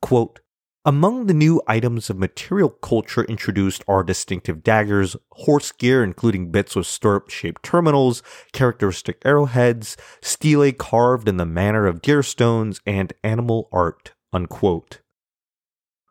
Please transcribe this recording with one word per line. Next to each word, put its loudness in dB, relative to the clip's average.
quote, 0
"Among 2
the 2
new 4
items -2
of -6
material -2
culture -2
introduced -4
are 2
distinctive -6
daggers, 0
horse 0
gear 2
including -2
bits -2
with -2
stirrup-shaped -4
terminals, 2
characteristic -2
arrowheads, 2
stelae 2
carved 0
in -2
the -2
manner 0
of -2
deer 2
stones, 0
and -4
animal -2
art," -2
unquote. -2